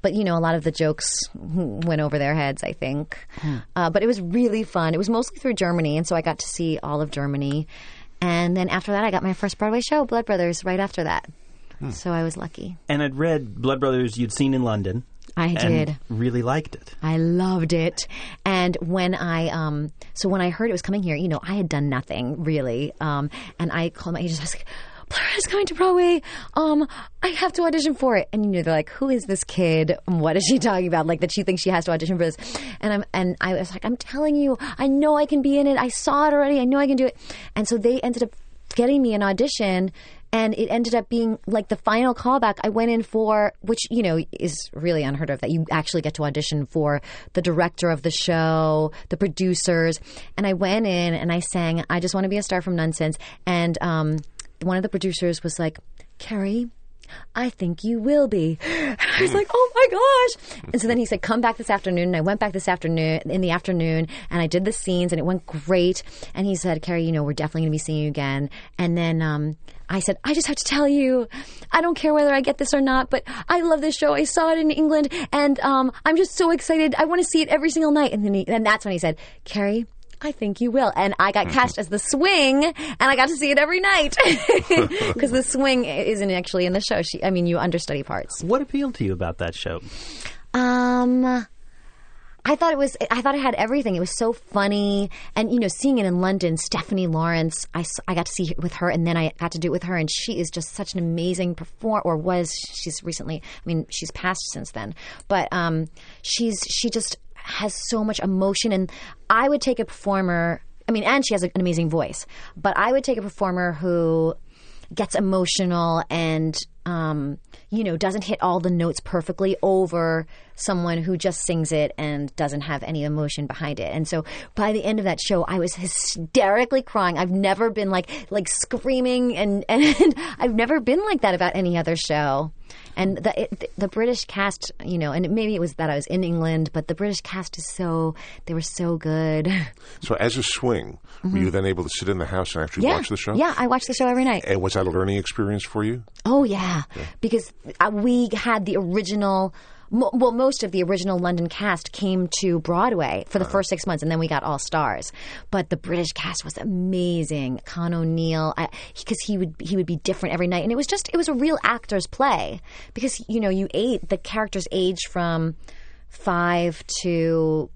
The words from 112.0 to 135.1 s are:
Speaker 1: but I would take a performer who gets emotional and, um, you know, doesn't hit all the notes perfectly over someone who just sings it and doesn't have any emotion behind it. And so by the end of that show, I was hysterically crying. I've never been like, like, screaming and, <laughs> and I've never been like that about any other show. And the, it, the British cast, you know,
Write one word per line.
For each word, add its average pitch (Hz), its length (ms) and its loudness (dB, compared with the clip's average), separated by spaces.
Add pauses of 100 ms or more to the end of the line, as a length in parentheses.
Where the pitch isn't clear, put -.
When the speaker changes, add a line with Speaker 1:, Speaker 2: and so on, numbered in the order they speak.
Speaker 1:
but - 200 0
I 214 140 4
would 269 120 4
take 254 140 0
a 214 40 -6
performer 180 520 0
who 165 600 2 (580)
gets 196 220 -4
emotional 180 960 2
and, 160 480 0 (300)
um, 156 500 -2 (320)
you 220 140 0
know, 180 120 0
doesn't 190 280 -2
hit 208 180 -4
all 180 180 0
the 180 120 0
notes 170 280 0
perfectly 185 640 -2
over 170 640 2 (300)
someone 170 420 -2
who 170 180 0
just 175 300 -2
sings 165 260 0
it 151 260 0
and 147 380 -4
doesn't 147 260 -2
have 143 220 -4
any 156 200 -2
emotion 147 420 -2
behind 147 340 -6
it. 87 140 -4
And 156 140 -2
so 160 180 -2 (300)
by 214 180 2
the 214 100 0
end 220 160 0
of 196 60 -2
that 170 160 -2
show, 180 220 2
I 185 160 -2
was 175 160 -2
hysterically 202 1040 2
crying. 180 380 0
I've 180 120 2
never 196 380 2
been 196 220 -2
like, 180 180 -2 (220)
like, 170 180 -2
screaming 247 880 0
and, 202 280 0
<laughs> - 40 -14
and 294 240 6 (460)
I've 240 160 2
never 240 240 4
been 269 260 2
like 403 160 0
that 190 140 4
about 180 200 2
any 175 220 2
other 165 180 0
show. 147 560 0 (440)
And 190 220 0
the, 208 260 -2
it, - 340 -8
the 196 100 -2
British 233 380 -2
cast, - 480 -4 (100)
you 180 140 -4
know, 151 160 0